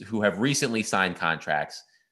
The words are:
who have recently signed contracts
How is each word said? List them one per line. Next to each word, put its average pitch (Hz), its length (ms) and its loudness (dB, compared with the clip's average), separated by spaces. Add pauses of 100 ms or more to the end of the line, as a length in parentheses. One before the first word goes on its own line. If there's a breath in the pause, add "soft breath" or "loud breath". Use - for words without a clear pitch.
who 107 160 -4
have 98 180 4
recently 120 440 2
signed 95 320 0
contracts 80 680 -2 (280)